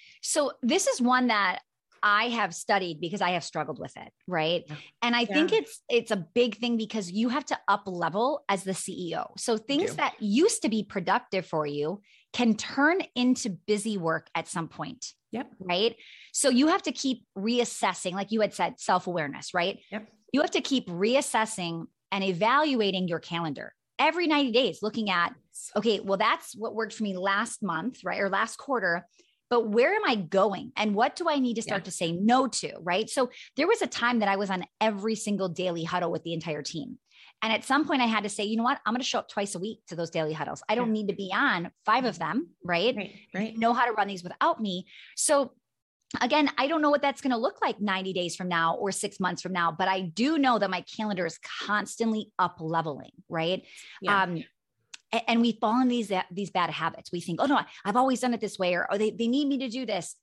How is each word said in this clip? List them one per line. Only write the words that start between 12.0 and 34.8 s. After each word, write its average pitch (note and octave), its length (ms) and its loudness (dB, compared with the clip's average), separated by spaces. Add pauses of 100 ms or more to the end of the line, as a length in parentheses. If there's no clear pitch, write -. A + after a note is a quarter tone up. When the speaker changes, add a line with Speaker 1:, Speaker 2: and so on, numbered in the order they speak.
Speaker 1:
can A#3 220 4
turn D4+ 480 2 (120)
into B3 360 2
busy G#3 480 -2
work E3 360 -2
at E3 140 -4
some E3 200 -6
point. - 460 -12 (160)
Speaker 2:
Yep. A#3 280 -8
Speaker 1:
Right? F#3+ 380 0 (360)
So - 160 2
you C4 200 6
have F#4+ 140 2
to D4+ 100 -4
keep - 340 -4 (100)
reassessing, G#3 760 -2
like G3 200 -4
you A3 80 2
had G3+ 140 0
said, - 260 -4
self-awareness, E3+ 720 -2
right? F3+ 260 -2 (120)
Speaker 2:
Yep. G#3+ 180 -10 (240)
Speaker 1:
You C4+ 80 4
have F4+ 120 2
to F#4 100 0
keep - 260 -2
reassessing F#3+ 960 0 (260)
and G3 120 -2
evaluating G#3 840 2
your E3 120 -2
calendar E3 540 -6 (240)
every D#4+ 280 2
ninety D4 260 2
days, A#3 300 2
looking G#3+ 280 -2
at, F3 240 2 (180)
Speaker 2:
Yes. - 240 -16
Speaker 1:
"Okay, G#3 240 2
well, G3 160 0
that's A3+ 400 0
what G#3 180 -8
worked A3 200 -4
for - 80 -6
me G3 140 -2
last G3 460 -2
month, F#3 420 -4
right? F3+ 160 -4
Or G3 100 0
last G#3 260 -2
quarter, F#3 500 -2 (440)
but A#3 200 2
where A#3+ 240 4
am G#4+ 120 0
I C4+ 80 2
going? F#3+ 640 0
And G#3 180 0
what A#3 220 2
do E4+ 120 -2
I D4 120 2
need A#3+ 160 0
to A3+ 60 -4
start G3+ 180 -2
Speaker 2:
Yeah. - 60 -14
Speaker 1:
to F#3+ 40 -10
say E3+ 220 -2
no A#3 340 4
to?" - 340 -6
Right? F3+ 300 -2
So B3 200 0 (260)
there C#4+ 100 2
was A4+ 160 2
a D4+ 40 -2
time A#3+ 340 0
that G3+ 80 4
I G3 80 4
was G3 140 -2
on F#3 140 -2 (160)